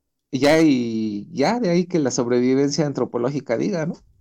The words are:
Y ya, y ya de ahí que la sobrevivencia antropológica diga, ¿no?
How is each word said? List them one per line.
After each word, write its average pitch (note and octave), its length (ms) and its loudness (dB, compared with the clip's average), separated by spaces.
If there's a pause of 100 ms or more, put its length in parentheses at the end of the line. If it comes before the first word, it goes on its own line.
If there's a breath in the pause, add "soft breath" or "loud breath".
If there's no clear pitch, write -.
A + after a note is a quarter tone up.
(320)
Y C3 80 -4
ya, D3+ 220 4
y A2+ 720 0
ya F#3 280 0
de F#3+ 100 0
ahí F3 160 2
que F3 140 -2
la C3+ 100 0
sobrevivencia C3 760 0
antropológica B2 720 -4
diga, E3+ 280 -4
¿no? F3+ 80 -6 (260)